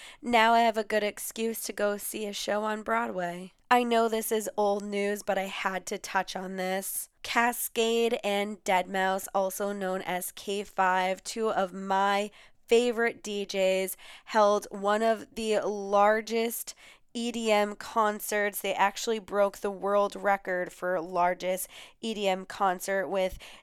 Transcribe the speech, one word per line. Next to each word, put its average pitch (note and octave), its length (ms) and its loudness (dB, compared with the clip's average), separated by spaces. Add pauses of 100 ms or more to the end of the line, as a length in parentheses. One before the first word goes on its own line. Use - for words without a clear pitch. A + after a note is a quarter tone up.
(200)
now A#3 340 4
I A#3 80 6
have A3+ 140 4
a A3 60 0
good G#3+ 220 0
excuse A3+ 560 -4
to - 120 -8
go G#3 240 0
see G#3+ 300 -8
a G#3 60 -6
show G#3 320 -2
on G#3+ 180 -4
Broadway. F#3 720 -4 (180)
I B3 140 8
know A#3 240 6
this A3 240 -2
is A3 240 0
old G#3 260 2
news, G3+ 400 -2
but F#3+ 160 0
I F#3+ 60 -2
had F#3+ 420 -4
to G3 120 -6
touch - 360 -2
on F#3+ 220 -8
this. F#3+ 520 -4 (140)
Kaskade A#3 1000 0
and G3+ 400 -2
deadmau F#3+ 560 2
five, - 120 -10
also G3+ 400 -2
known F#3+ 300 -4
as F3+ 300 -6
K G3+ 320 -6
five, F#3 580 0
two A3 300 -4
of F#3 200 0
my G3 600 0 (340)
favorite A#3 560 2
D G3+ 240 -6
Js, F#3+ 500 0 (300)
held G#3 440 4
one G3+ 320 0
of A3+ 240 0 (100)
the A3 240 0
largest G#3+ 1120 0 (400)
E A#3 180 -4
D A3+ 180 -2
M G#3 240 4
concerts. G#3 840 -2
They G3 140 -2
actually G#3+ 440 0
broke G3 380 0
the G#3 140 -4
world G3 440 0
record F#3+ 560 0
for F3+ 300 -2
largest F3+ 680 -2 (360)
E A3+ 100 -4
D G3+ 160 -2
M F#3+ 160 0
concert F#3+ 640 -2
with F#3 300 -2 (240)